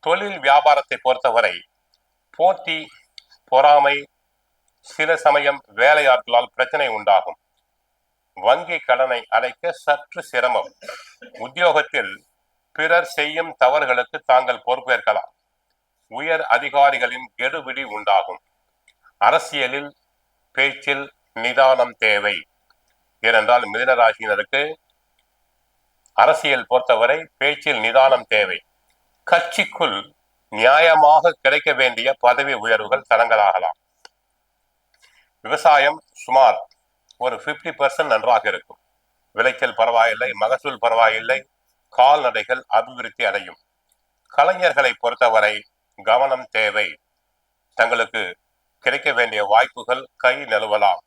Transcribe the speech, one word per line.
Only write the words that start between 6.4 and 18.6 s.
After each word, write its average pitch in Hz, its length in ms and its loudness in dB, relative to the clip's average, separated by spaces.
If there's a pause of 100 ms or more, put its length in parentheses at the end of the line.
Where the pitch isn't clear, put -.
பிரச்சனை 135 340 -2
உண்டாகும். 104 500 0 (960)
வங்கி 156 460 -2
கடனை 127 500 -2
அடைக்க 127 440 -4
சற்று 151 500 -6
சிரமம். - 500 -2 (680)
உத்தியோகத்தில் 135 840 -2 (480)
பிறர் 170 320 0
செய்யும் 156 540 -6
தவறுகளுக்கு 131 600 0
தாங்கள் 127 480 0
பொறுப்பேற்கலாம். 120 640 -2 (760)
உயர் 156 340 -6
அதிகாரிகளின் 127 960 0
கெடுபிடி 135 460 -8
உண்டாகும். 101 600 -4 (760)